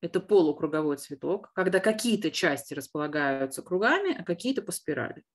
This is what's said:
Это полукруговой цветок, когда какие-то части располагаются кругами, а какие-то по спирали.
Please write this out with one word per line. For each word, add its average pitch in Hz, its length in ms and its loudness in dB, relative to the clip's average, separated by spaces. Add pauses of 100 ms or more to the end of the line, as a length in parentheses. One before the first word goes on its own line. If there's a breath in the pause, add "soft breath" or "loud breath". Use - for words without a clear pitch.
Это 170 180 0
полукруговой 156 760 4
цветок, 147 580 -6
когда 185 240 2
какие-то 214 520 2
части 147 440 -2
располагаются 143 880 -2
кругами, 285 560 0
а 185 60 -10
какие-то 247 380 -2
по - 100 -8
спирали. - 520 -6 (100)